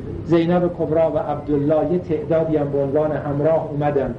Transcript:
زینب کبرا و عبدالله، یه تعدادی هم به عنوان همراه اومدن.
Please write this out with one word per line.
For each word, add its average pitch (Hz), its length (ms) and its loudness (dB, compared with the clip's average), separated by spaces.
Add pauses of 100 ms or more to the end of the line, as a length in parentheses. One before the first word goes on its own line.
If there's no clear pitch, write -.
(260)
زینب 170 520 2
کبرا 160 320 2
و 147 80 -2
عبدالله، 147 720 0
یه 180 60 2
تعدادی 156 580 0
هم 143 120 0
به 139 100 -2
عنوان 147 340 0
همراه 147 580 0
اومدن. 139 480 -2